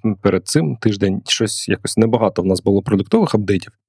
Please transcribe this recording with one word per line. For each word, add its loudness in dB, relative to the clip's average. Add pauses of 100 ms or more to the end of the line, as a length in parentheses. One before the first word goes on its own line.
(220)
перед 0
цим 0
тиждень -2
щось -4
якось -4
небагато 2
в -2
нас 0
було 2
продуктових 0
апдейтів. -2 (180)